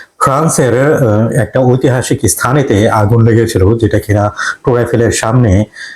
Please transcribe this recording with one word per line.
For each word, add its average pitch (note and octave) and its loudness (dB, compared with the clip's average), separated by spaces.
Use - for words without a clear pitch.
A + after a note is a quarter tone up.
ফ্রান্সের, C#3+ 0
আহ, A#2 0
একটা B2 -2
ঐতিহাসিক B2+ 0
স্থানেতে A#2+ 0
আগুন A2 2
লেগেছিল, A2+ 2
যেটা G#2+ 0
কিনা G#2 -2
টোরাইফেলের A#2+ 0
সামনে A2+ 0